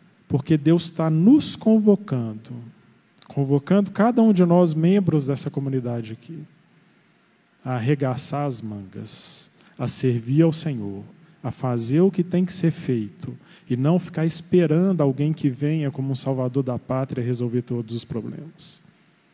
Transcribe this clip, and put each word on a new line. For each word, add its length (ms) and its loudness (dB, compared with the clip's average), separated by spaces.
porque 280 2
Deus 360 2
tá 180 -2
nos 460 6
convocando, 960 2
convocando 600 2
cada 320 2
um 100 6
de 140 4
nós, 300 4
membros 500 2
dessa 240 -4
comunidade 640 -4
aqui, 300 -16
a 80 -4
arregaçar 720 -2
as 160 -6
mangas, 880 -12
a 100 -4
servir 560 0
ao 80 4
Senhor, 520 -8
a 80 -6
fazer 520 -2
o 100 6
que 120 -2
tem 220 0
que 80 -8
ser 160 0
feito 640 -6
e 80 -2
não 220 2
ficar 260 -4
esperando 800 2
alguém 320 0
que 160 -2
venha 400 -2
como 220 -4
um 40 -2
salvador 460 -2
da 160 -4
pátria 460 -6
resolver 400 -2
todos 320 -6
os 100 -8
problemas. 800 -12